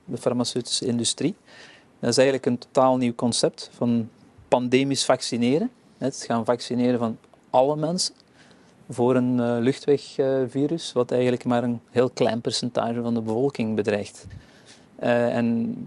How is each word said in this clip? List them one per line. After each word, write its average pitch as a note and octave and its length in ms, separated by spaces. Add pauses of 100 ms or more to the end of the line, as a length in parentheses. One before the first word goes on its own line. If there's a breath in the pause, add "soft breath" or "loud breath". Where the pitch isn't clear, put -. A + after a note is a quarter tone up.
de A#2+ 120
farmaceutische B2 680
industrie. A#2+ 500 (640 loud breath)
Dat A#2+ 100
is A#2 80
eigenlijk C3 280
een B2 120
totaal C3 400
nieuw A#2+ 180
concept - 580
van A#2 360 (380)
pandemisch C3 580
vaccineren. C3 680 (260)
Het - 300
gaan A#2 180
vaccineren B2 540
van A2+ 180 (320)
alle C#3 260
mensen D#3 380 (760 soft breath)
voor B2 260
een, B2 240
eh, A#2+ 200
luchtwegvirus, C3+ 1300
wat B2 180
eigenlijk B2 340
maar A#2+ 180
een A#2+ 160 (100)
heel B2 200
klein A#2 320
percentage A#2+ 600
van A#2 120
de A#2 80
bevolking A2 540
bedreigt. G#2 500 (680 loud breath)
Eh, A#2+ 400
en A#2 400 (120)